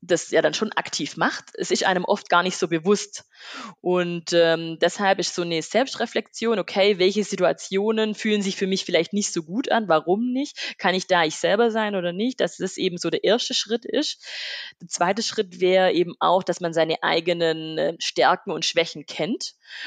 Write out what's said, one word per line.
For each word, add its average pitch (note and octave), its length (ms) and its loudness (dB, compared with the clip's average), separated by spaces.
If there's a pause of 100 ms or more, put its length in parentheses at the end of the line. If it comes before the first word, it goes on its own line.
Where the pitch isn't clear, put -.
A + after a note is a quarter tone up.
das F3 280 0
ja D#3 120 4
dann D3+ 120 2
schon G#3+ 200 -4
aktiv - 440 -6
macht, D#3+ 280 -2 (100)
es - 160 -4
ist A3 120 2
einem F3+ 220 2
oft - 240 -2
gar F3 140 4
nicht F#3 140 -2
so F3+ 100 -2
bewusst. E3+ 580 0 (560)
Und, F3 520 -2
ähm, E3 460 4
deshalb G3 400 2
ist G3 140 -4
so F3+ 80 -2
eine E3+ 200 -2
Selbstreflexion, A3+ 960 -2
okay, G3 400 2
welche G3 240 4
Situationen G3+ 920 0
fühlen G#3+ 260 0
sich G3 140 -2
für F#3+ 120 -2
mich F#3+ 180 0
vielleicht E3+ 280 2
nicht G3+ 200 -2
so E3+ 100 -4
gut F#3 280 -4
an, A3 160 0
warum F3 440 2
nicht? - 460 -6
Kann F#3 160 0
ich F#3 140 -2
da F3 160 4
ich D#3+ 140 -2
selber G#3+ 340 2
sein G#3+ 240 -2
oder F3 180 -2
nicht? A3+ 260 -4
Dass - 180 -2
das F#3 200 -6
eben F3 200 -2
so E3+ 120 -4
der D#3+ 140 -2
erste A3+ 300 2
Schritt A3+ 320 -4
ist. - 380 -4 (580)
Der F3 80 -16
zweite G3 340 0
Schritt F3+ 360 -4
wäre F#3 320 4
eben E3+ 280 2
auch, F3 240 4
dass - 160 -2
man E3+ 140 -4
seine D#3+ 280 0
eigenen, E3 760 0
äh, E3 220 -2
Stärken F3 520 2
und D#3 140 -4
Schwächen E3 400 -2
kennt - 500 -4 (320)